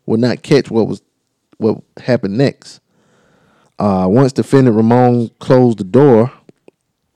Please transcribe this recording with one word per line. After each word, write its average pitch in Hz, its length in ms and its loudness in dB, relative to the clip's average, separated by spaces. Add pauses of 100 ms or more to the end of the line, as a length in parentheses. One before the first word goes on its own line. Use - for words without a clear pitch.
would 113 140 -4
not 120 220 -4
catch - 280 -2
what 110 180 -2
was, 95 140 -12 (560)
what 107 240 -4 (160)
happened 113 400 -4
next. - 420 -6 (1000)
Uh, 95 300 -2
once 127 240 2
defendant 123 440 0
Ramon 120 540 0 (100)
closed 123 380 0
the 104 60 -10
door, 120 480 2 (840)